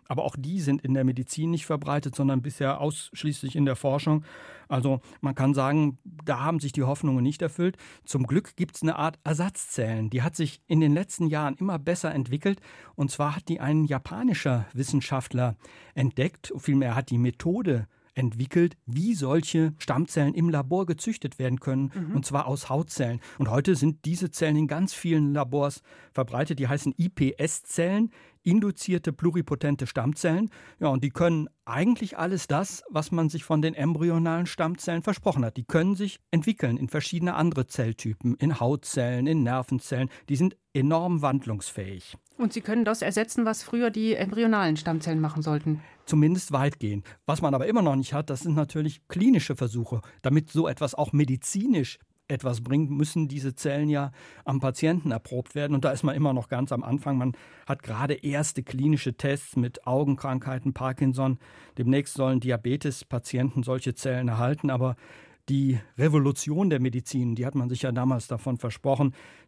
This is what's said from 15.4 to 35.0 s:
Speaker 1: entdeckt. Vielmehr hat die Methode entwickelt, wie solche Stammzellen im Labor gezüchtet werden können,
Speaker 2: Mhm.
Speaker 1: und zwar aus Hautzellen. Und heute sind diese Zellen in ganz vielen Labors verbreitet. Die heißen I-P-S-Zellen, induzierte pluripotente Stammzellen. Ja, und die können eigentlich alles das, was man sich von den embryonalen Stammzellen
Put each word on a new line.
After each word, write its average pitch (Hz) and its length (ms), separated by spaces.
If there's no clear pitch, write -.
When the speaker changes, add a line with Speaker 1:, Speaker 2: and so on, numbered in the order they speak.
Speaker 1:
entdeckt. - 640
Vielmehr 135 380
hat 131 160
die 120 80
Methode 135 680
entwickelt, 131 640
wie 160 280
solche 160 640
Stammzellen 147 560
im 170 160
Labor 156 360
gezüchtet 170 540
werden 131 220
können, 135 340
Speaker 2:
Mhm. 180 220
Speaker 1:
und 135 80
zwar 139 200
aus 143 220
Hautzellen. 131 540
Und 110 120
heute 143 280
sind 151 260
diese 170 280
Zellen 156 260
in 151 100
ganz 170 260
vielen 156 400
Labors 143 480
verbreitet. 131 480
Die 131 80
heißen 139 300
I-P-S-Zellen, 170 1120
induzierte 180 720
pluripotente 151 720
Stammzellen. 160 640
Ja, 151 100
und 131 160
die 139 60
können 165 360
eigentlich 190 540
alles 175 300
das, 175 420
was 156 240
man 165 160
sich 156 160
von 156 160
den 160 140
embryonalen 165 680
Stammzellen 170 580